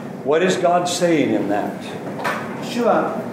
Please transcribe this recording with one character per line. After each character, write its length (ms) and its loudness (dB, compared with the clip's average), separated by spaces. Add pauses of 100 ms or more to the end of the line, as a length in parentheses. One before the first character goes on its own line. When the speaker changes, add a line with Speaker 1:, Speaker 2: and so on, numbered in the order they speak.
(240)
Speaker 1:
What 220 4
is 140 2
God 240 4
saying 520 2
in 140 -2
that? 220 0 (920)
Speaker 2:
主 180 -4
は 340 2 (180)